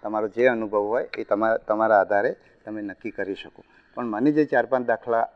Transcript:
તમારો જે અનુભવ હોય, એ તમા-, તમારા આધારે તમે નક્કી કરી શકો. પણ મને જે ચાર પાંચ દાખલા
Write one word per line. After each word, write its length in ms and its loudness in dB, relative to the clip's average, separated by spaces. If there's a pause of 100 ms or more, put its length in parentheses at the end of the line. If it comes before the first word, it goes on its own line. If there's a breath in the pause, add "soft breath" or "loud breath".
તમારો 260 -4
જે 180 2
અનુભવ 320 2
હોય, 300 -2 (100)
એ 60 -6
તમા-, 420 2
તમારા 340 4
આધારે 360 0 (280 soft breath)
તમે 180 -10
નક્કી 280 -10
કરી 240 -6
શકો. 280 -18 (320 soft breath)
પણ 120 -6
મને 260 0
જે 120 4
ચાર 220 0
પાંચ 200 -2
દાખલા 500 0